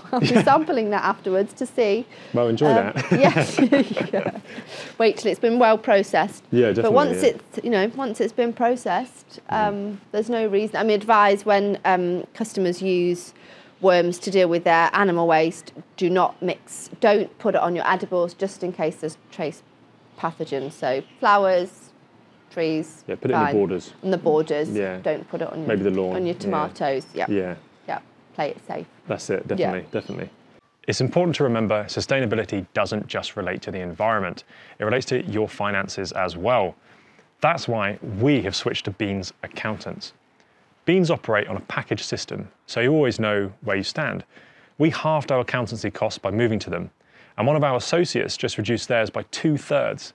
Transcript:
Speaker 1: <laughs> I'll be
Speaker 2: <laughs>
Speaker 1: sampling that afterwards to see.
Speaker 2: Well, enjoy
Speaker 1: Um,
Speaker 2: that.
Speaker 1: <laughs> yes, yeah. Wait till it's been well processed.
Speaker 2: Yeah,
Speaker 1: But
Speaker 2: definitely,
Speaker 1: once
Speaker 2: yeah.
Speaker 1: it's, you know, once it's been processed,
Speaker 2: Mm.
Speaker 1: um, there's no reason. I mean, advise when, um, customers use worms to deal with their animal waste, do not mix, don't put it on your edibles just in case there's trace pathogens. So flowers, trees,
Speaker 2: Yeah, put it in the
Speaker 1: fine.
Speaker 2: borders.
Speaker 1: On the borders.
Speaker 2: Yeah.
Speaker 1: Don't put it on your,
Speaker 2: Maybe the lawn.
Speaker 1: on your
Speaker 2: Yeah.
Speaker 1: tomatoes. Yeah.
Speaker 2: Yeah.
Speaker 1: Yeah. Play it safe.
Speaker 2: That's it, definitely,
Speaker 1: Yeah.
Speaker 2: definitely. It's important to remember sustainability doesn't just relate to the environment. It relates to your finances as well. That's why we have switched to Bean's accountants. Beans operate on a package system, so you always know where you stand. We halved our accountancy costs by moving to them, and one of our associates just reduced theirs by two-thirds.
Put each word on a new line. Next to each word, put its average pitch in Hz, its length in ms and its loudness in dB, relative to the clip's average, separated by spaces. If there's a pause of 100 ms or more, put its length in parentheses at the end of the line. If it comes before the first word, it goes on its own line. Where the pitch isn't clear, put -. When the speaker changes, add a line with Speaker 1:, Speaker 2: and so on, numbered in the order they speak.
Speaker 1:
<laughs> - 80 -8
I'll 254 80 0
be - 60 4
Speaker 2:
<laughs> 233 160 6
Speaker 1:
sampling 277 480 2
that 196 140 0
afterwards 196 500 0
to 254 120 -6
see. 226 400 0 (260)
Speaker 2:
Well, 120 160 2
enjoy 117 220 4
Speaker 1:
Um, 104 240 4
Speaker 2:
that. 131 140 -6
Speaker 1:
<laughs> - 40 2
yes, 233 460 4 (540)
yeah. - 260 -4 (600)
Wait 226 200 4
till 214 120 0
it's - 100 -2
been 233 180 4
well 220 180 6
processed. 196 720 2
Speaker 2:
Yeah, 120 180 6
Speaker 1:
But 98 80 2
Speaker 2:
definitely, 220 180 4
Speaker 1:
once - 280 4
Speaker 2:
yeah. 269 80 4
Speaker 1:
it's, - 340 -8
you 240 60 -2
know, 208 240 2
once 254 260 -6
it's 226 120 0
been 233 200 0
processed, 240 880 -2 (100)
Speaker 2:
Mm. 214 180 0
Speaker 1:
um, 202 320 -6 (120)
there's 220 180 -2
no 226 160 0
reason. 208 300 0
I 247 80 0
mean, 214 120 4
advise 208 480 4
when, 202 400 2
um, 180 400 2 (100)
customers 185 460 -2
use 180 540 0 (480)
worms 175 380 4
to 202 100 -6
deal 185 180 4
with 170 160 0
their 165 300 6
animal 175 320 2
waste, 165 460 2 (260)
do 180 100 0
not 180 320 2
mix, - 480 -8 (120)
don't 208 380 2
put 196 160 0
it 175 60 2
on 175 160 0
your - 100 -4
edibles 180 460 0
just - 320 -8
in 180 80 -4
case 160 240 -4
there's 156 220 -8 (120)
trace 156 320 -8 (560)
pathogens. 156 540 -6
So 135 300 -2 (180)
flowers, 196 720 2 (600)
trees, 160 580 -4
Speaker 2:
Yeah, 98 80 -4
put - 140 -2
it - 40 0
in 160 60 2
the 147 60 2
Speaker 1:
fine. 143 80 -2
Speaker 2:
borders. 95 380 0 (120)
Speaker 1:
On 190 80 -2
the 180 40 2
borders. 156 540 0
Speaker 2:
Yeah. 98 280 -2
Speaker 1:
Don't 156 300 -4
put 165 140 -8
it - 100 -6
on 160 60 -10
your, 156 100 -8
Speaker 2:
Maybe 101 140 0
the 98 80 2
lawn. 92 260 0
Speaker 1:
on 185 80 -2
your 170 120 -2
Speaker 2:
Yeah. - 40 -18
Speaker 1:
tomatoes. 151 720 -2
Yeah. - 160 -4
Speaker 2:
Yeah. 92 280 -2 (320)
Speaker 1:
Yeah. - 100 -6 (380)
Play 151 140 -4
it - 160 -12
safe. - 200 -10 (220)
Speaker 2:
That's - 200 -8
it, 98 200 -4
definitely, 95 320 -2
Speaker 1:
Yeah. 82 60 -14 (140)
Speaker 2:
definitely. 90 300 -10 (560)
It's - 140 -2
important 170 360 0
to 147 80 -2
remember 107 400 0
sustainability 107 800 -2 (100)
doesn't 104 340 -2
just - 280 -8
relate 95 260 -6
to 107 80 -10
the 92 100 -8
environment. 92 640 -4 (340)
It 107 60 -4
relates 120 220 0
to 127 180 -2
your 104 240 -2
finances 98 640 -4
as 90 240 -4
well. 98 380 0 (640)
That's 160 280 0
why 104 300 -2 (220)
we 135 220 4
have 92 120 -4
switched - 320 -4
to 101 60 -4
Bean's 98 400 -4 (100)
accountants. - 680 -10 (720)
Beans 170 260 4
operate 110 380 0
on 98 80 -6
a 98 40 -8
package - 440 -6
system, 101 440 -8 (180)
so - 140 -6
you 131 120 4
always 143 260 2
know 104 320 0 (120)
where 104 140 -2
you 98 60 0
stand. 113 400 -6 (540)
We 156 140 4
halved 151 420 -2
our 127 80 2
accountancy 113 500 -4
costs - 280 -4
by 98 120 -4
moving 110 280 0
to 101 120 -8
them, 87 200 -8 (480)
and 107 80 0
one 151 100 4
of 143 80 2
our 123 120 2
associates 120 600 -2
just - 220 -4
reduced 110 300 -2
theirs 113 200 0
by 107 220 -6
two-thirds. 139 840 -2